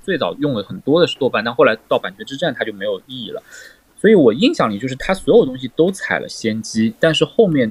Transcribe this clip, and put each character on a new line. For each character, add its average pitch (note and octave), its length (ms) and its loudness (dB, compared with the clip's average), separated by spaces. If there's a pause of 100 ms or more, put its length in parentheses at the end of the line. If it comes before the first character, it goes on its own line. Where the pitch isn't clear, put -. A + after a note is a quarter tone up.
最 F3+ 160 -4
早 F2+ 220 -2
用 D3 120 -2
的 G#2 120 -6
很 F#2 160 -12
多 D3+ 200 2
的 E3 60 4
是 - 100 -8
豆 B2+ 120 -2
瓣， A2 160 -2
但 A#2 100 -6
后 D3+ 100 4
来 A2 120 4 (100)
到 C3+ 100 -2
版 F#2+ 200 -6
权 G#2+ 100 -16
之 C#3 100 -14
战 D#3 160 -4
它 A2+ 120 -8
就 A2 80 -8
没 G2 120 -12
有 G#2 220 -4
意 B2+ 180 -14
义 F2+ 60 -14
了。 C2+ 100 -12 (600)
所 G3+ 100 6
以 A3 60 8
我 C3 160 8
印 G#3 200 2
象 C#3 160 0
里 G2+ 120 -4
就 C3 80 -6
是 B2+ 80 -6
它 - 180 -4
所 F#3+ 220 2
有 G#3+ 100 6
东 C3 100 -8
西 B2+ 200 -10
都 E3 160 2
踩 F#2+ 260 -6
了 - 100 -8
先 A2 320 -6
机， A2+ 380 -2
但 D#3+ 160 2
是 - 100 0
后 A3+ 220 2
面 C#3 240 0